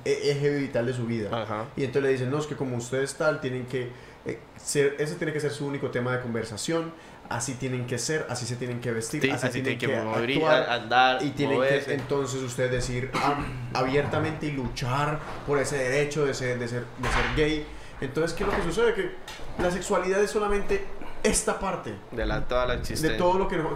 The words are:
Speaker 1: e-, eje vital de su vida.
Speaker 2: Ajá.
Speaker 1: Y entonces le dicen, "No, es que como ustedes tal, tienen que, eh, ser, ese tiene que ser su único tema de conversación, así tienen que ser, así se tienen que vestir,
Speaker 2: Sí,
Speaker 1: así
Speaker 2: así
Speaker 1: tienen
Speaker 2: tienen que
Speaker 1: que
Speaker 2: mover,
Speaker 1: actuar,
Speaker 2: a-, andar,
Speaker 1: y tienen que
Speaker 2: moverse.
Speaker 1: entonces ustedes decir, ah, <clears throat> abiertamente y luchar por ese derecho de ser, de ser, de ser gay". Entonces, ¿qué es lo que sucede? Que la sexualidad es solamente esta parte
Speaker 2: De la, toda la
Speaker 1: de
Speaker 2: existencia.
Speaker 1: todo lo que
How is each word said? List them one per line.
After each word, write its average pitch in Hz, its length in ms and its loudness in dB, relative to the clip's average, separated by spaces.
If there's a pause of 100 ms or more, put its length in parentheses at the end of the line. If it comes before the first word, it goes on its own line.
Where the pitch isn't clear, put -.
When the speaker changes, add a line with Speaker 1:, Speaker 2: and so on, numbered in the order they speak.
Speaker 1:
e-, 139 260 2
eje 143 260 2
vital 123 280 0
de 127 80 0
su 120 120 -2
vida. 113 260 -2
Speaker 2:
Ajá. 110 340 -2 (100)
Speaker 1:
Y 139 80 0
entonces 135 200 0
le 135 60 4
dicen, 127 220 2
"No, 151 80 0
es 147 80 -4
que 139 80 -6
como 127 220 -4
ustedes 131 380 -2
tal, 151 260 2
tienen 127 240 -4
que, 123 240 -4 (360)
eh, - 140 -6 (160)
ser, 139 440 2
ese 151 160 0
tiene 160 180 -2
que 151 60 0
ser 143 120 0
su 143 160 -6
único 139 240 -4
tema 123 240 0
de 123 60 -2
conversación, 120 720 -2 (380)
así 120 260 -4
tienen 127 320 -4
que 123 100 -2
ser, 156 320 -2
así 117 160 -4
se 120 100 -4
tienen 123 240 -4
que 120 120 -4
vestir, 113 300 -2
Speaker 2:
Sí, 135 100 4
Speaker 1:
así 123 160 0
Speaker 2:
así 127 140 -2
Speaker 1:
tienen 117 180 -2
Speaker 2:
tienen 120 180 0
que 113 60 0
Speaker 1:
que 110 60 -2
Speaker 2:
mover, 113 220 2
Speaker 1:
actuar, 143 380 6
Speaker 2:
a-, 120 60 2
andar, 127 480 4
Speaker 1:
y 143 80 0
tienen 139 280 2
que 131 60 4
Speaker 2:
moverse. 139 280 2
Speaker 1:
entonces 131 480 -2
ustedes 127 300 0
decir, 123 440 -2
ah, 143 220 2 (200)
<clears throat> - 160 -8
abiertamente 143 720 2
y 147 40 -2
luchar 139 680 -2 (260)
por 143 140 2
ese 131 180 0
derecho 143 480 2
de 135 80 0
ser, 123 260 -2
de 120 80 -2
ser, 120 180 -4 (120)
de 127 120 -2
ser - 140 2 (120)
gay". 151 300 2 (360)
Entonces, 156 320 0
¿qué 202 100 -2
es 196 60 2
lo 196 60 0
que 202 80 0
sucede? 214 300 4
Que 185 180 -2 (500)
la 180 100 4
sexualidad 190 500 2
es 208 100 4
solamente 208 520 2 (400)
esta 208 360 4
parte 170 360 -4 (160)
Speaker 2:
De 113 140 0
la, 107 200 2
toda 123 220 4
la 123 80 2
Speaker 1:
de 120 60 -2
Speaker 2:
existencia. 120 360 0
Speaker 1:
todo 180 220 4
lo 190 80 2
que 185 100 0 (180)